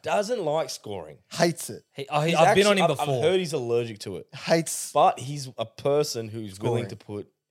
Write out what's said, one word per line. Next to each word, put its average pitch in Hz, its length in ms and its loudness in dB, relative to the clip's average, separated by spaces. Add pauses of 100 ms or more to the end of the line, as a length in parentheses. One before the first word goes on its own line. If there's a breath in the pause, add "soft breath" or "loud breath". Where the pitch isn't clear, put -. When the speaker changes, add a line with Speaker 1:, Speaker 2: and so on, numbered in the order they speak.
Speaker 1:
doesn't 202 420 -2
like 151 260 0
scoring. 90 500 -10 (120)
Speaker 2:
Hates - 380 0
it. - 140 -14 (120)
Speaker 3:
He, 139 140 -10
oh, 151 120 0
he, 165 100 2
Speaker 1:
He's 165 80 2
Speaker 3:
I've 175 160 8
been 202 120 6
on 208 60 6
Speaker 1:
actually, 196 120 2
Speaker 3:
him 165 60 4
Speaker 1:
I've, 139 80 -2
I've 147 60 -2
Speaker 3:
before. 135 180 0
Speaker 1:
heard 185 160 4
he's 165 140 -4
allergic 117 460 -2
to 95 180 -8
it. - 180 -14
Speaker 2:
Hates - 560 -2
Speaker 1:
But 151 280 4
he's 135 280 -8 (100)
a 113 80 -6
person 143 640 -2
who's 104 320 -12
willing 117 260 -2
Speaker 2:
scoring. 98 40 -10
Speaker 1:
to 104 80 -12
put 104 300 -12 (240)